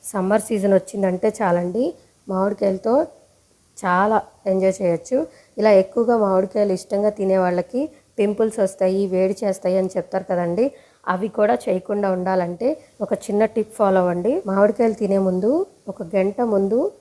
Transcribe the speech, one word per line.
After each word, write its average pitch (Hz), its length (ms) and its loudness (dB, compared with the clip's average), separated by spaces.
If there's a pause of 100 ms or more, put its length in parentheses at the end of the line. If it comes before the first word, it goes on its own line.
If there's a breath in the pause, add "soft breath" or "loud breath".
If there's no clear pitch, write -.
సమ్మర్ 202 360 0
సీజన్ 202 340 0
వచ్చిందంటే 190 540 0 (140)
చాలండి, 180 520 0 (340 soft breath)
మామిడికాయలతో 202 800 0 (760)
చాలా 196 380 2 (240)
ఎంజాయ్ 190 260 2 (100)
చేయొచ్చు. 180 440 -2 (320 loud breath)
ఇలా 214 120 4
ఎక్కువగా 220 460 4
మామిడికాయలు 196 560 2
ఇష్టంగా 202 360 -2
తినే 190 300 0
వాళ్ళకి 185 520 -2 (280 loud breath)
పింపుల్స్ 214 420 0
వస్తాయి, 190 460 0
వేడి 185 380 0
చేస్తాయి 190 340 -2
అని 190 180 0
చెప్తారు 185 340 -4
కదండి. 175 420 0 (360 loud breath)
అవి 185 200 -2
కూడా 214 260 2 (140)
చేయకుండా 196 420 -2
ఉండాలంటే 185 720 -2 (180 loud breath)
ఒక 208 120 -4
చిన్న 208 320 0
టిప్ 214 300 -4
ఫాలో 190 260 2
అవ్వండి. 180 460 0
మామిడికాయలు 208 480 2
తినే 196 240 0
ముందు 190 480 0 (220)
ఒక 202 140 -12
గంట 190 380 -2
ముందు 226 600 0